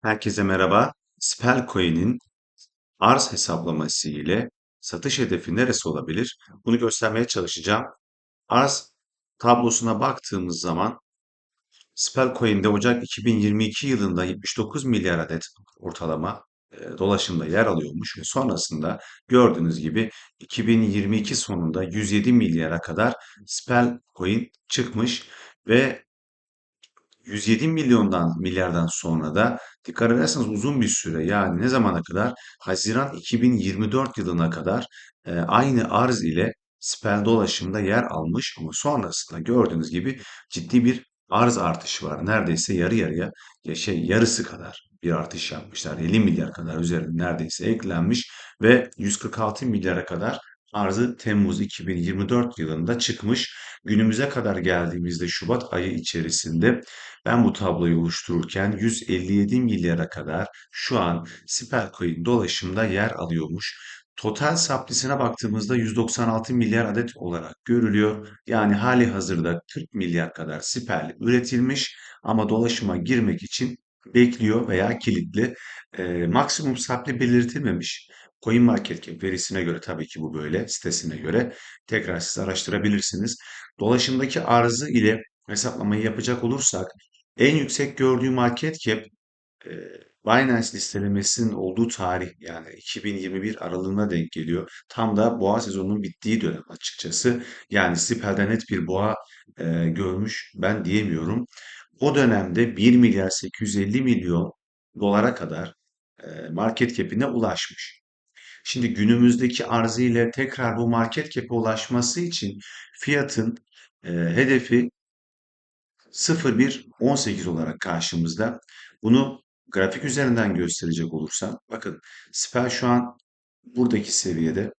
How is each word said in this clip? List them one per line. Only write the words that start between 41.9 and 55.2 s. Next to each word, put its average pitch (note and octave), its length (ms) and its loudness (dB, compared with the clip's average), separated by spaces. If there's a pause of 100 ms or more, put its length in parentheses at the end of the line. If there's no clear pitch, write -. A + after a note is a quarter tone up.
var. D2+ 200 -6
Neredeyse F#2+ 480 0
yarı F2 200 2
yarıya, F2 360 -2 (340)
ya D#2+ 100 -6
şey, E2 300 -2
yarısı A2 400 4
kadar - 440 -14 (140)
bir E2+ 100 0
artış D#2 400 -6
yapmışlar. D2+ 460 -10
Elli F2 220 2
milyar E2 320 2
kadar E2 280 -6
üzerine E2+ 440 -2
neredeyse E2 420 -4
eklenmiş G2 640 0 (320)
ve A#2+ 360 6
yüz G2+ 200 -2
kırk A2 200 -10
altı A2 280 -4
milyara F#2 380 -2
kadar F#2 340 -4 (340)
arzı G#2 440 0
Temmuz G2+ 440 2
iki G2+ 260 -6
bin F2+ 100 -2
yirmi F#2 320 -2
dört A#2+ 300 0
yılında E2 400 -2
çıkmış. - 560 -2 (300)
Günümüze A2 440 4
kadar A2 280 -2
geldiğimizde F2 720 0